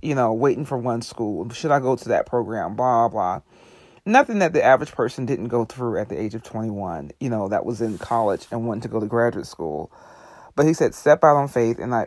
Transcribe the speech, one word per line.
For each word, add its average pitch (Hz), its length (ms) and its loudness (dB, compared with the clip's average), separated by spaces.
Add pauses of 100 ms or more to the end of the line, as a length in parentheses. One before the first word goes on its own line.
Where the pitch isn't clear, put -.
you 147 120 -2
know, 120 180 2
waiting 120 320 2
for 135 140 -4
one 117 240 -2
school. 107 480 -4
Should 156 200 -4
I 143 100 4
go 131 160 2
to 113 120 -10
that 101 180 2
program? 110 480 -4
Blah, 117 340 2
blah. 92 340 -4 (640)
Nothing 226 340 4
that 175 140 2
the 151 120 2
average 135 280 4
person 123 340 -4
didn't 120 220 -4
go 117 160 0
through 113 340 -4
at 104 100 -4
the 90 120 -6
age 107 160 -4
of 110 80 -12
twenty-one, 101 760 -8
you 127 100 -4
know, 104 200 -2
that - 180 0
was 113 140 -4
in 110 180 -2
college 110 540 0
and 117 140 -4
wanted 117 180 -4
to 113 40 -8
go 113 120 -4
to 107 60 -4
graduate 117 400 0
school. 78 440 -8 (640)
But 147 120 4
he 160 60 4
said, 147 220 2
"Step 147 300 4
out 147 120 8
on 139 120 2
faith." 120 320 0
And 123 120 -4
I, 113 140 0